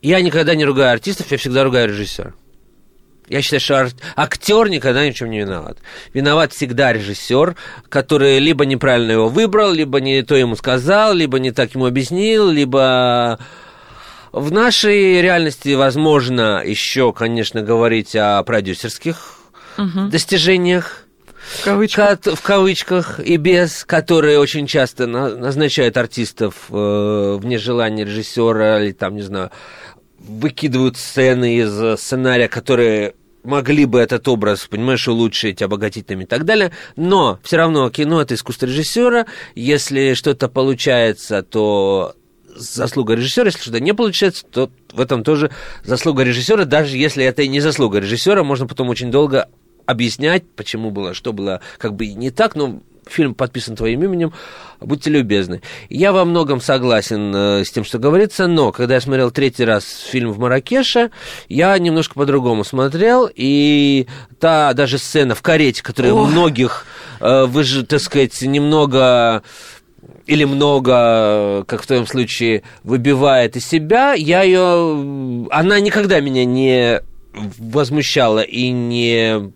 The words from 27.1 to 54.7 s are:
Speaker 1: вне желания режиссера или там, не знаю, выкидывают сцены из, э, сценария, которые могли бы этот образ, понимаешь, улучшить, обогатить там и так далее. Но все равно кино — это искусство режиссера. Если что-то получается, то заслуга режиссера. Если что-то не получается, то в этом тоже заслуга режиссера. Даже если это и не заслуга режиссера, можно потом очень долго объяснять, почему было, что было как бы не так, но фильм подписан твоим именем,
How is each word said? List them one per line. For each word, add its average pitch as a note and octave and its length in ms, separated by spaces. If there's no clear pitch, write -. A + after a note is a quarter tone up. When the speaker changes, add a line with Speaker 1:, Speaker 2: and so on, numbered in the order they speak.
Speaker 1:
вне A#2+ 180
желания A2 460
режиссера G#2+ 800
или G2+ 80
там, G2+ 240
не G#2 60
знаю, F#2+ 280
выкидывают B2+ 800
сцены B2 600
из, G#2+ 240
э, A2 160
сценария, B2+ 520
которые A2+ 680
могли C#3+ 440
бы B2 140
этот A#2 280
образ, G#2 420
понимаешь, A#2+ 380
улучшить, A2+ 540
обогатить G#2 440
там F#2+ 140
и F#2 60
так C3+ 180
далее. G3+ 260
Но D#3+ 460
все - 140
равно D#3+ 340
кино — D#3 320
это B2+ 120
искусство - 320
режиссера. A3+ 600
Если C3+ 580
что-то C3+ 340
получается, B2 960
то G2 720
заслуга A#2 600
режиссера. C3+ 320
Если F3 160
что-то A#2 180
не F3+ 140
получается, G3+ 580
то C3 180
в - 80
этом B2+ 240
тоже D3+ 260
заслуга C3+ 400
режиссера. B2+ 420
Даже C#3 320
если C#3 260
это C3 180
и C#3 60
не C#3 120
заслуга C3 400
режиссера, A#2+ 420
можно C3+ 240
потом B2 240
очень A#2+ 200
долго C3+ 380
объяснять, C3 580
почему A2 340
было, G2 240
что - 180
было G2 280
как G#2 160
бы A2 140
не A2 220
так, A3 260
но C3+ 240
фильм C#3+ 260
подписан A#2+ 400
твоим A2+ 300
именем, F3 280